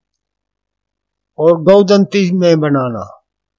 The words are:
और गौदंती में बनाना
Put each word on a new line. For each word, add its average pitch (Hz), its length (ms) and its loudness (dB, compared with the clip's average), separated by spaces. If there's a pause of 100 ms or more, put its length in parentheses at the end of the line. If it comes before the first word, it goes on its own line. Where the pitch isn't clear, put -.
(1400)
और 165 220 0
गौदंती 196 680 2
में 175 280 0
बनाना 131 640 -6 (360)